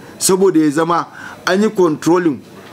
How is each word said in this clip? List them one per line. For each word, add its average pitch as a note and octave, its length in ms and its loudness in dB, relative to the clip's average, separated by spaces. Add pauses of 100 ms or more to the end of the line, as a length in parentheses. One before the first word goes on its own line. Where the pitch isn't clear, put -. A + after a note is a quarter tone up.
(180)
Saboda F#3 420 2
ya D3+ 100 2
zama E3 360 -2 (400)
an F#3 160 0
yi A3 80 0
controlling. E3+ 680 0 (320)